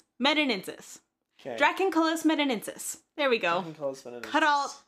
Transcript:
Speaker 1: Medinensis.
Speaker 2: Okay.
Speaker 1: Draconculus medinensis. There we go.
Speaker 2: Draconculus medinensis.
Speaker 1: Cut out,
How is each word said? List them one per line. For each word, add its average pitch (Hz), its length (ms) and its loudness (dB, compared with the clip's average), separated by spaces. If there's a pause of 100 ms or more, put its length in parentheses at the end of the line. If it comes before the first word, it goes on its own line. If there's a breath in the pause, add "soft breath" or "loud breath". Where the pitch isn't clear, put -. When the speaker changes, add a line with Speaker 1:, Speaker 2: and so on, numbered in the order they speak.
(220)
Speaker 1:
Medinensis. 277 800 0 (400)
Speaker 2:
Okay. - 180 -8
Speaker 1:
Draconculus 320 680 2
medinensis. 285 760 -2 (180)
There 285 140 2
we 233 80 4
go. 175 280 0
Speaker 2:
Draconculus 147 360 -8
medinensis. 120 220 -14
Speaker 1:
Cut 302 180 2
out, 285 260 2 (200)